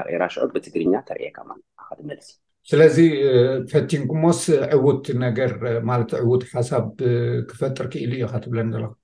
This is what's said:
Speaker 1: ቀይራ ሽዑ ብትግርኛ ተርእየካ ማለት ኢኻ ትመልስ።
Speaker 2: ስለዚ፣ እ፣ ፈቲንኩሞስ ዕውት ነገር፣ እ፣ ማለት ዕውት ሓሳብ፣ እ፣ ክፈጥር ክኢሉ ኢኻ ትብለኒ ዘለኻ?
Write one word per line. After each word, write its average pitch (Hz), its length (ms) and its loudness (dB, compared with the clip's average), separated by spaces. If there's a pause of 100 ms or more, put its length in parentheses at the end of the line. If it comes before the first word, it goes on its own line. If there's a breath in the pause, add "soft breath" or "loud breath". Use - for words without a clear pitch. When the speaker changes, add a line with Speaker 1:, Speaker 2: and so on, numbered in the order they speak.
Speaker 1:
ቀይራ 85 240 -4
ሽዑ - 220 -6
ብትግርኛ 85 540 -2
ተርእየካ - 400 -12
ማለት - 280 -20
ኢኻ - 240 -20
ትመልስ። 147 340 -16 (400)
Speaker 2:
ስለዚ፣ 151 280 6 (260)
እ፣ 139 80 4 (360)
ፈቲንኩሞስ 156 760 0 (280)
ዕውት 135 360 2 (120)
ነገር፣ 123 340 0 (100)
እ፣ 117 200 -4
ማለት 117 340 -2
ዕውት 123 320 2
ሓሳብ፣ 123 380 -2 (160)
እ፣ 123 140 2 (300)
ክፈጥር 131 440 -6
ክኢሉ - 260 -6
ኢኻ 117 240 -4
ትብለኒ 113 320 -4
ዘለኻ? 110 200 -6 (140)